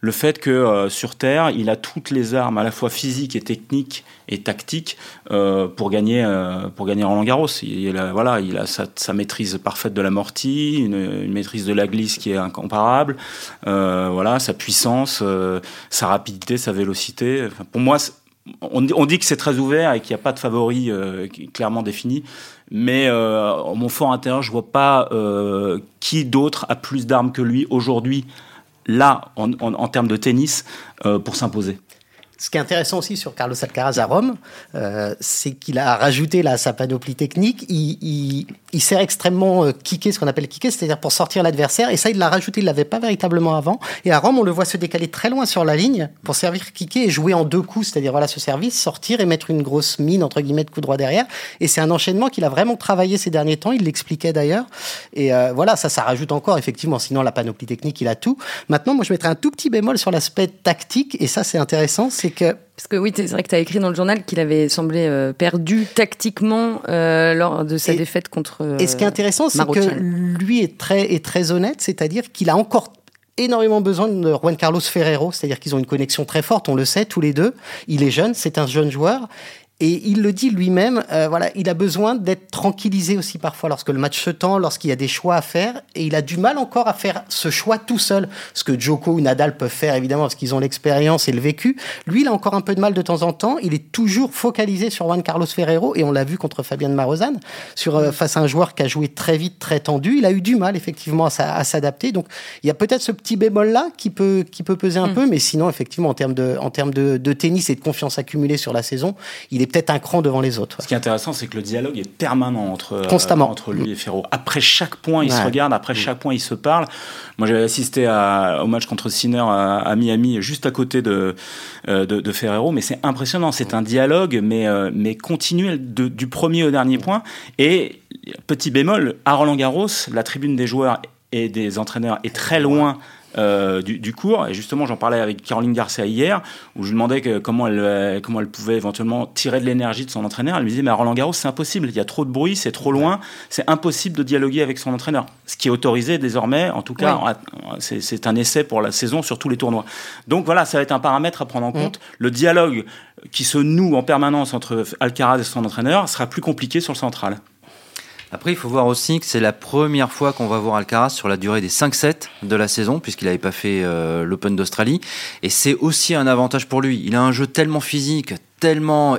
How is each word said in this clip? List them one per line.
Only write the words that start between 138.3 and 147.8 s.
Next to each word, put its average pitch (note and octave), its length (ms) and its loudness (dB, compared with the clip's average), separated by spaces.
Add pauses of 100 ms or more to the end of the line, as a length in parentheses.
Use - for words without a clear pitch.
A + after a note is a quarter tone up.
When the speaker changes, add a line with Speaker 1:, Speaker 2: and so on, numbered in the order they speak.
Speaker 1:
elle G#2 80 -4
pouvait A2 280 -2
éventuellement A2+ 500 -2
tirer C3 340 -2
de B2 60 -2
l'énergie B2 400 -2
de C3 40 -16
son G#2+ 140 -6
entraîneur. B2 320 -2
Elle C3+ 80 0
me A2 60 0
disait, « B2 120 -2
Mais B2 80 2
à A2+ 40 6
Roland-Garros, A#2+ 400 0
c'est - 120 -4
impossible. D3 440 -2
Il G#2 40 -10
y G#2+ 60 0
a G2+ 60 0
trop - 180 -4
de C3 60 -6
bruit, D#3 260 0
c'est B2+ 160 -4
trop - 180 -2
loin. D#3 300 2 (300)
C'est - 180 -4
impossible D#3+ 480 0
de D3 60 0
dialoguer C#3 400 2
avec C3 160 -2
son B2+ 160 -4
entraîneur. » B2 320 -2 (200)
Ce - 120 -12
qui - 100 0
est - 20 4
autorisé B2 460 2
désormais, C3 540 0
en B2 100 -4
tout - 140 -10
cas, D3 280 2
Speaker 3:
Oui. A2+ 100 0 (320)
Speaker 1:
en, - 140 -10
c'est, A2 220 -6